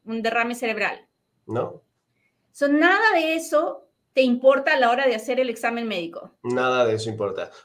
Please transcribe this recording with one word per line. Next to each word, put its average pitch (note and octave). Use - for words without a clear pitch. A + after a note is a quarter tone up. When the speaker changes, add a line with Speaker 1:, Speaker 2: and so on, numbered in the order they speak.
Speaker 1:
un A3+
derrame A#3
cerebral. A3
Speaker 2:
No. -
Speaker 1:
So, -
nada F#4
de D#4+
eso D#4+
te C4
importa C4
a C#4+
la A#3+
hora C4
de A#3
hacer A#3
el B3+
examen A#3
médico. F3
Speaker 2:
Nada B2+
de A2
eso A2
importa. G2